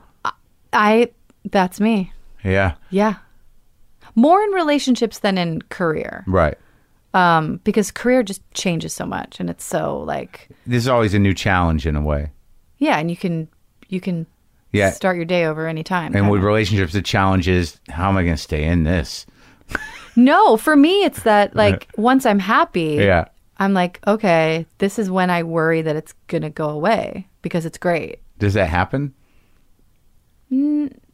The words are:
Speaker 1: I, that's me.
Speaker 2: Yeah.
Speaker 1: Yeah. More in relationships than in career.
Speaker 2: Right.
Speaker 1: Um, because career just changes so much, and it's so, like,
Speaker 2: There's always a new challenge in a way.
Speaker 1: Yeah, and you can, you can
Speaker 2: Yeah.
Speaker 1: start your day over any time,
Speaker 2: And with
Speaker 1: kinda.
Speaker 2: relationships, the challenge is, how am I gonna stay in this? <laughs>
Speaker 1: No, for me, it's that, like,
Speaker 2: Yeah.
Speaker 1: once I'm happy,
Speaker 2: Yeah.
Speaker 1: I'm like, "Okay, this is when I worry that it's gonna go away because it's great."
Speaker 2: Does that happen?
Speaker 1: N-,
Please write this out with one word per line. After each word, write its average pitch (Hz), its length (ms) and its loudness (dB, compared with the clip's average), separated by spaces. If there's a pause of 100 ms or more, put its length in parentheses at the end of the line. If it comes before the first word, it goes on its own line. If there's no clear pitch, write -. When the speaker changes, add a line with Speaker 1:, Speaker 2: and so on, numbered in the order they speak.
(720)
Speaker 1:
I, 220 380 4 (380)
that's 185 300 0
me. 202 320 0 (320)
Speaker 2:
Yeah. 95 300 2 (160)
Speaker 1:
Yeah. 196 260 0 (1000)
More 311 280 6
in 427 60 0
relationships 294 720 0
than 190 180 0
in 170 320 -4
career. - 580 -6
Speaker 2:
Right. 87 300 2 (560)
Speaker 1:
Um, 165 500 2
because 208 260 -2
career 254 320 0
just 196 200 -8 (120)
changes 160 400 -4
so - 120 -10
much, - 340 -10
and 175 100 -6
it's - 140 -12
so, 156 360 -4
like, - 500 -10 (180)
Speaker 2:
There's 123 220 0
always 113 240 2
a 104 60 2
new 98 140 2
challenge 85 540 0
in 76 80 -2
a 73 60 -2
way. 73 300 -4 (480)
Speaker 1:
Yeah, 269 180 0
and 160 120 -4
you 170 60 -6
can, 165 320 -6 (400)
you 185 140 -8
can 170 240 -6 (460)
Speaker 2:
Yeah. 101 180 2
Speaker 1:
start 185 260 -2
your 170 100 -6
day 175 200 0
over 160 220 -4
any 160 160 -6
time, 170 320 -4
Speaker 2:
And 101 160 2
with 101 80 2
Speaker 1:
kinda. 95 80 2
Speaker 2:
relationships, 104 460 0
the 101 100 -2
challenge 95 440 0
is, 90 320 0 (100)
how 90 200 -4
am 98 80 0
I 92 60 0
gonna 85 140 0
stay 76 260 -6
in 82 200 0
this? 82 440 -4 (420)
<laughs> - 80 -6 (380)
Speaker 1:
No, 277 420 6
for 311 180 2
me, 349 280 6
it's - 200 -2
that, 208 320 2
like, 208 400 2
Speaker 2:
Yeah. 214 80 -2
Speaker 1:
once 262 220 4
I'm 208 140 4
happy, 190 600 0
Speaker 2:
Yeah. 95 260 4 (320)
Speaker 1:
I'm 196 160 0
like, 180 340 0
"Okay, 165 580 2 (140)
this 196 200 -2
is 202 100 -2
when 185 220 0
I 170 120 0
worry 165 400 0
that 156 120 -2
it's 156 180 -10 (140)
gonna 156 240 -4
go 151 180 -6
away 185 580 -4 (160)
because 165 220 -4
it's 160 140 -12
great." 170 400 -4 (200)
Speaker 2:
Does 101 160 2
that 95 140 2
happen? 135 440 -2 (1400)
Speaker 1:
N-, 294 420 -2 (200)